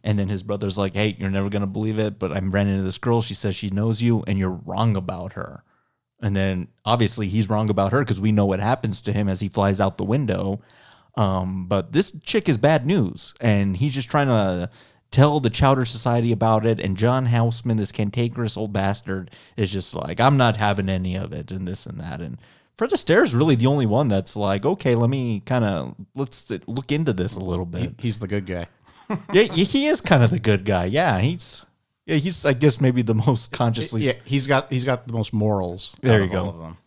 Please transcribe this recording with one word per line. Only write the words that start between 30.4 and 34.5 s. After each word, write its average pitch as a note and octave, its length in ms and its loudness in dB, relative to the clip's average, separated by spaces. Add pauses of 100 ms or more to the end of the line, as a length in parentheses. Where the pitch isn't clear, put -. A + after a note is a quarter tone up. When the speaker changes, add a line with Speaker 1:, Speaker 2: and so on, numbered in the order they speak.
Speaker 1:
guy. F#2 200 0
Yeah, A#2+ 340 0
he's, D#3 440 -4 (440)
yeah, D#3+ 80 -2
he's, E3 280 -2
I C#3 100 2
guess, C3+ 280 2
maybe B2+ 220 2
the A2+ 100 0
most A2+ 380 0
consciously A2+ 520 -2
Speaker 2:
Yeah, B2+ 100 2 (120)
he's C3 220 -2
got, C3+ 240 0